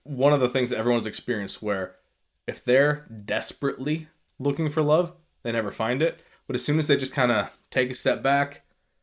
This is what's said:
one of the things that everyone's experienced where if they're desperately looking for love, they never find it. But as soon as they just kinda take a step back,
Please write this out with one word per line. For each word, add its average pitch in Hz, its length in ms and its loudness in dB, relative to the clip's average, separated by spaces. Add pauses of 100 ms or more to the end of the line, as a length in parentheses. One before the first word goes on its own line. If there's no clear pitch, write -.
one 143 280 2
of 143 60 4
the 123 100 4
things 123 220 0
that 110 80 -4
everyone's 117 260 2
experienced 104 560 -4
where 98 360 -4 (500)
if - 160 -8
they're 143 420 2 (200)
desperately 139 840 -4 (320)
looking 147 320 0
for 156 100 0
love, 160 320 2 (300)
they 117 80 -4
never 110 180 -2
find 123 320 -2
it. 170 180 0 (280)
But 127 80 -4
as 123 100 -2
soon 151 140 2
as 151 80 -2
they 139 100 4
just 131 160 -4
kinda 120 380 2 (180)
take 127 220 0
a - 20 -8
step 117 300 0
back, 139 420 0 (380)